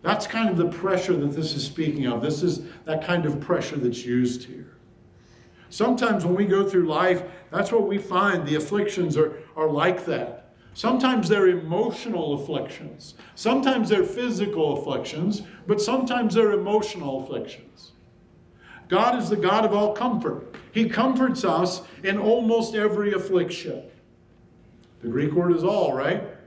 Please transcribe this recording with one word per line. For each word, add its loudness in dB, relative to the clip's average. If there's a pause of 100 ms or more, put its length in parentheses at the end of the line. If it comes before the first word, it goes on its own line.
That's 0
kind 0
of 0
the 2
pressure 0
that -2
this -4
is -4
speaking -2
of. -2
This -2
is 0 (240)
that -4
kind 0
of -2
pressure -2
that's -2
used 0
here. -18 (920)
Sometimes 2
when 4
we 2
go 2
through 2
life, 2 (280)
that's -2
what 4
we 0
find. 0
The 0
afflictions 0
are, 2 (140)
are 2
like 0
that. -6 (360)
Sometimes 2
they're 6
emotional -2
afflictions. -8 (200)
Sometimes 2
they're 4
physical -2
afflictions, -4 (260)
but 2
sometimes 0
they're 4
emotional -2
afflictions. -12 (960)
God 4
is -2
the 4
God 4
of 2
all 2
comfort. -4 (160)
He 2
comforts 2
us 0 (220)
in 0
almost 2
every 0
affliction. -2 (1200)
The -8
Greek 0
word 4
is 2
all, 2
right? -2 (240)